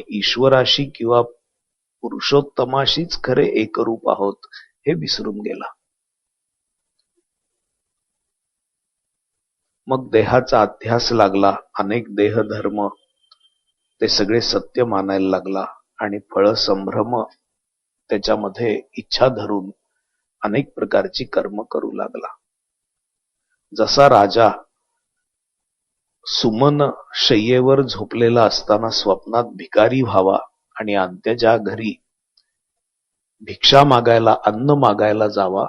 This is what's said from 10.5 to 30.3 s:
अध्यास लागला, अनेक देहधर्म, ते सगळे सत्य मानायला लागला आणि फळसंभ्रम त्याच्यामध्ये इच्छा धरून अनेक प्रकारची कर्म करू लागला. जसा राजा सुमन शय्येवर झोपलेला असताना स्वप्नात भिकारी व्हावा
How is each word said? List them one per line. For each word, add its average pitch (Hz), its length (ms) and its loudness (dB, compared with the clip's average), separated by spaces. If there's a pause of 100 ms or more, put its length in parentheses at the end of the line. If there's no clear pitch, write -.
अध्यास 117 500 -2
लागला, 98 440 2 (240)
अनेक 107 360 -6
देहधर्म, 104 720 -2 (1120)
ते 113 60 2
सगळे 110 340 -2
सत्य - 420 -4
मानायला 98 460 -2
लागला 95 360 -4 (340)
आणि 101 200 -6 (120)
फळसंभ्रम 104 880 0 (880)
त्याच्यामध्ये 107 720 -4 (160)
इच्छा - 300 0
धरून 104 440 -4 (680)
अनेक 113 320 -4
प्रकारची 101 500 -4
कर्म 104 380 -6
करू - 300 -8
लागला. - 420 -10 (1400)
जसा 139 320 4
राजा 104 400 6 (1800)
सुमन 139 560 0 (320)
शय्येवर 127 680 2
झोपलेला 117 600 0
असताना 107 460 0
स्वप्नात 110 540 -2 (120)
भिकारी 117 460 2
व्हावा 98 360 2 (420)